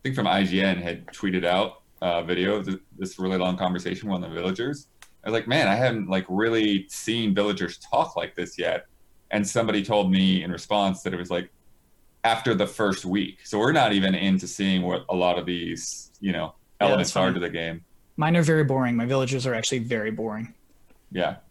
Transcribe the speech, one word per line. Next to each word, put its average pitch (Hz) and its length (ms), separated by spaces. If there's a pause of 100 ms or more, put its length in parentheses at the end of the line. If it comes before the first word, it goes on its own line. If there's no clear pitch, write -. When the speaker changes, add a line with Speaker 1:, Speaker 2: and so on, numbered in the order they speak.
Speaker 1:
think 131 120
from 104 120
I 98 160
G 92 180
N 95 160
had 85 300
tweeted 92 360
out 92 380 (220)
a 85 200
video 90 340
of 95 100
th-, 95 120 (200)
this 92 180
really 92 200
long 90 200
conversation 92 500
with 92 140
one - 20
of 82 60
the 82 100
villagers. 113 500 (340)
I - 60
was 110 40
like, 110 140
"Man, 131 200
I 95 60
hadn't, 113 340
like, 95 220
really 107 580
seen 113 460
villagers 98 460
talk - 360
like - 200
this 87 240
yet." 85 260 (460)
And 104 160
somebody 110 340
told 101 300
me 92 320
in 87 80
response 95 500
that 92 100
it 90 60
was, 87 140
like, 87 180 (760)
after 113 300
the 98 140
first 98 380
week. 95 380
So 107 140
we're 120 140
not 127 200
even 95 220
into 92 340
seeing 95 360
what 90 260
a 95 60
lot 90 240
of 85 80
these, 85 720
you 98 120
know, 80 220 (260)
Speaker 2:
Yeah, 101 100
Speaker 1:
elements 87 200
Speaker 2:
that's - 80
Speaker 1:
are 95 120
Speaker 2:
fine. 90 40
Speaker 1:
to 87 60
the 87 100
game. 82 340 (340)
Speaker 2:
Mine 160 200
are 165 60
very 156 220
boring. 131 300
My 117 120
villagers 131 400
are 120 80
actually 117 240
very 113 320
boring. 110 420 (580)
Speaker 1:
Yeah. 90 260 (140)